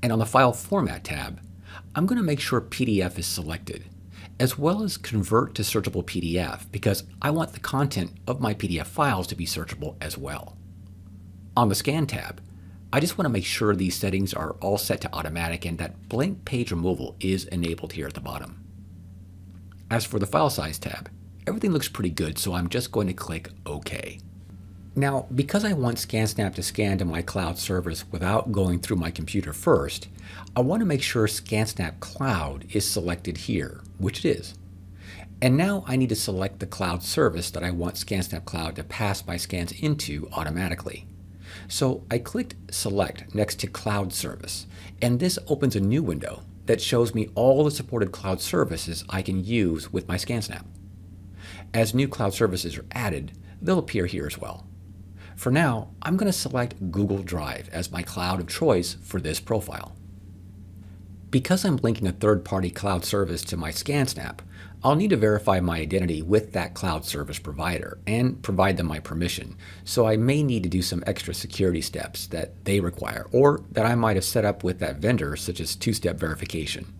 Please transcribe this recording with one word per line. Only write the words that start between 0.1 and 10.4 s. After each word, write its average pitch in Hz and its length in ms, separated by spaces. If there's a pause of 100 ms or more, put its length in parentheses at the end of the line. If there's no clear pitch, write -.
on 110 60
the 110 80
File 127 280
Format - 500
tab, - 360 (540)
I'm 160 140
gonna 240 160
make 147 160
sure - 200
P - 240
D 107 180
F 92 180
is 87 80
selected, - 580 (540)
as 131 180
well 170 240
as 202 160
Convert 110 580
to - 60
Searchable 101 440
P - 140
D 85 200
F, - 320
because 101 320 (180)
I 143 80
want 156 240
the - 60
content 135 540 (120)
of 135 160
my 107 140
P 101 120
D 156 120
F - 80
files 117 400
to - 80
be 85 100
searchable - 560
as - 160
well. - 400 (1000)